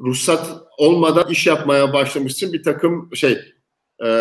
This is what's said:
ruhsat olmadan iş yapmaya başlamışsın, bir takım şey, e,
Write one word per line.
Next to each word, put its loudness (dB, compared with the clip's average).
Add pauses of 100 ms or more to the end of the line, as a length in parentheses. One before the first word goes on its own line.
ruhsat -2 (160)
olmadan 4
iş -2
yapmaya 2
başlamışsın, -2
bir -6
takım -2
şey, 2 (640)
e, -2 (120)